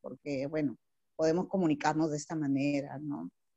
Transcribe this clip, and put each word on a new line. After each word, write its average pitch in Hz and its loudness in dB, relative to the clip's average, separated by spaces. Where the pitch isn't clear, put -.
porque, 135 -6
bueno, 151 0
podemos 160 2
comunicarnos 156 2
de 151 0
esta 156 -6
manera, 139 0
¿no? 151 -8